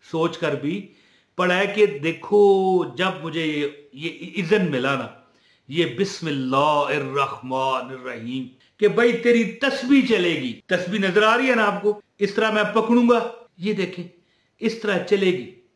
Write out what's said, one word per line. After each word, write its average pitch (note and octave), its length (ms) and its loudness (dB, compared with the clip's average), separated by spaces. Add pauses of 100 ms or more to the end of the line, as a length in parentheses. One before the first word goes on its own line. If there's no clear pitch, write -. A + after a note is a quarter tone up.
(100)
सोच E3 260 -2
कर D3 200 -4
भी D#3+ 320 -6 (500)
पढ़ा F3+ 160 2
है G3 120 0
कि G#3 200 2
देखो, F#3 1120 2
जब F#3 240 -2
मुझे D#3+ 220 -4
ये, D3 500 -4
ये D3 140 -8
इज़्न G3 540 -2
मिला C3+ 340 0
ना, A#2+ 320 -10 (420)
ये E3 140 0
बिस्मिल्लाहिर्रहमानिर्रहीम, C3 2750 -2 (320)
कि G#3 80 4
भाई A#3 240 2
तेरी A#3 320 2
तस्बीह C4 640 0
चलेगी। E3 600 -2
तस्बीह F3+ 320 -2
नजर F#3+ 240 2
आ A3 100 6
रही C4 140 0
है B3+ 60 4
ना A3 100 2
आपको? G#3 380 -2 (180)
इस G3 160 -2
तरह A3 160 2
मैं G#3 200 0
पकड़ूंगा, A#3 760 2 (120)
ये G3+ 140 -2
देखें, F3+ 300 -4 (560)
इस A3+ 220 -4
तरह G3+ 160 0
चलेगी। F3+ 640 0 (140)